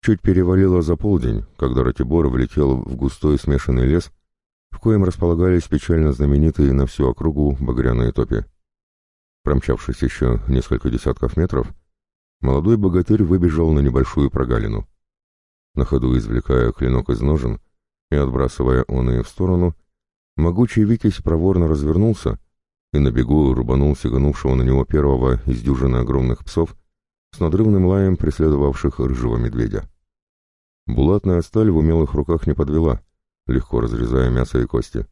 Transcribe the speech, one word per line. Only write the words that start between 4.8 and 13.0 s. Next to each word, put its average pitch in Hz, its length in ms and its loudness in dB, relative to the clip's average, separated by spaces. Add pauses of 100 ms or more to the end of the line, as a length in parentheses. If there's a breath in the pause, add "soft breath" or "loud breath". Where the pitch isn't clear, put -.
коем 107 220 2
располагались 87 600 2
печально 78 500 0
знаменитые 71 640 2
на 67 100 2
всю 65 240 -2
округу 71 500 -2
багряные 60 540 -2
топи. 57 320 -4 (1000)
Промчавшись - 580 -2
ещё 62 440 -2
несколько 62 440 -2
десятков 58 480 -4
метров, 71 340 -2 (680)
молодой 73 340 2
богатырь 98 460 2